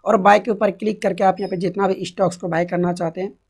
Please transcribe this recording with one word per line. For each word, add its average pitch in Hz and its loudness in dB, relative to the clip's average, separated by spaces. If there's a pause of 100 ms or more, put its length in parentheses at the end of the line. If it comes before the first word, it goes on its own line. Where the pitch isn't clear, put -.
और 220 4
बाय 202 6
के 226 -4
ऊपर 202 0
क्लिक 214 -4
करके 196 0
आप 190 2
यहाँ 196 -6
पे 185 -4
जितना 196 -2
भी 190 -2
स्टॉक्स 180 -2
को 190 -8
बाय 165 0
करना 175 -2
चाहते 175 -4
हैं 208 -6 (160)